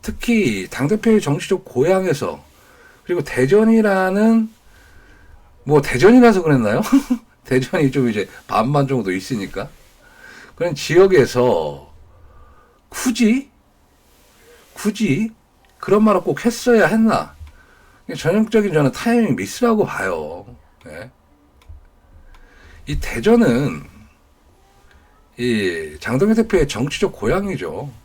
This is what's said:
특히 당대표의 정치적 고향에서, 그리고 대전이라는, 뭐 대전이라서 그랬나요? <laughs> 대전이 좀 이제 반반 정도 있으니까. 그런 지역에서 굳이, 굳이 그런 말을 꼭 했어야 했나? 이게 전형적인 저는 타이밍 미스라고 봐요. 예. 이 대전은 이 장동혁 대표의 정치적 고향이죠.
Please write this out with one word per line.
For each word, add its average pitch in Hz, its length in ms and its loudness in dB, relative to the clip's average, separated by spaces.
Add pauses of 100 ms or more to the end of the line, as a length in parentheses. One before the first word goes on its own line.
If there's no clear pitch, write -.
특히 156 680 -2
당대표의 214 500 0
정치적 180 460 -4
고향에서, 147 760 -2 (600)
그리고 175 180 -4
대전이라는, 208 1300 2 (1120)
뭐 143 180 4
대전이라서 196 600 6
그랬나요? 131 380 2 (320)
<laughs> - 320 -10
대전이 135 460 0
좀 131 180 0
이제 104 180 -4 (200)
반반 131 420 0
정도 113 240 -2
있으니까. 113 560 -6 (840)
그런 170 200 -4
지역에서 123 1160 2 (960)
굳이, 240 640 -2 (1200)
굳이 208 580 -2 (480)
그런 208 240 2
말을 208 200 4
꼭 156 240 -4
했어야 233 400 2
했나? 180 480 0 (720)
이게 - 80 -12
전형적인 202 580 0
저는 254 200 2
타이밍 226 440 0
미스라고 214 480 -2
봐요. 87 640 -8 (400)
예. 85 240 -18 (1800)
이 143 140 -6
대전은 143 840 0 (1600)
이 90 640 -4
장동혁 185 360 0
대표의 214 320 0
정치적 143 440 -4
고향이죠. 139 760 -6 (140)